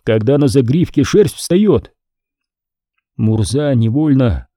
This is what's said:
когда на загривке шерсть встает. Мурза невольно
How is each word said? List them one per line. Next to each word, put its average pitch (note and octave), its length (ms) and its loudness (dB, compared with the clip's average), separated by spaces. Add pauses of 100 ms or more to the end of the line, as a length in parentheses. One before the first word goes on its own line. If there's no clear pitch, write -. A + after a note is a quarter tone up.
когда A2+ 340 0
на C#3+ 100 2
загривке C#3 560 0
шерсть F#3+ 300 0
встает. F3+ 580 0 (1200)
Мурза A2 580 -2
невольно B2 840 0